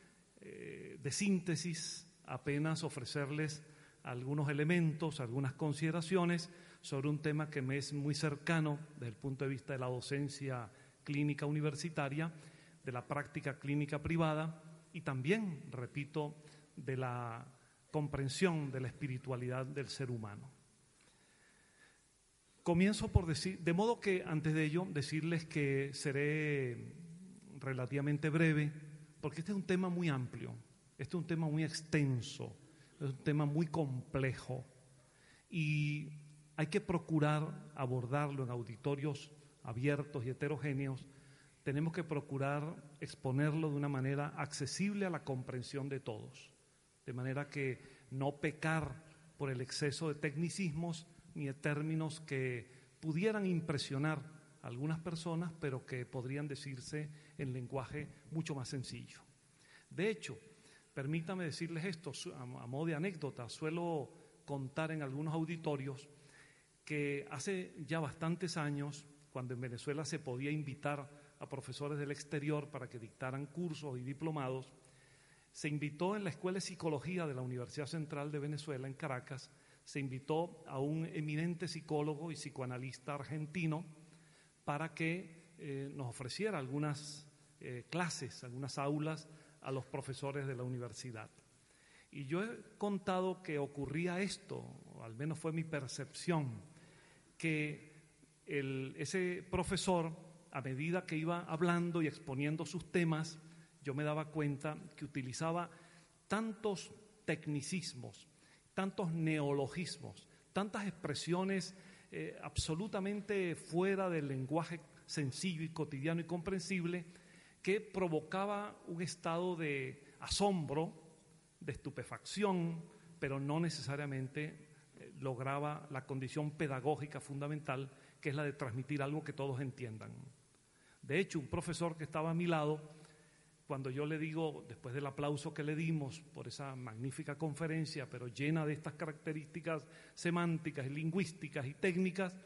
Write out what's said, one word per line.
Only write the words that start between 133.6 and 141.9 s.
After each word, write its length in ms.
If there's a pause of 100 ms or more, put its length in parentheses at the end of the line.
cuando 240
yo 160
le 100
digo, 500
después 280
del 100
aplauso 480
que 100
le 120
dimos 460 (120)
por 140
esa 280
magnífica 640
conferencia, 720
pero 180
llena 380
de 80
estas 200
características 920 (300)
semánticas 720
y 20
lingüísticas 800
y 80
técnicas, 600 (100)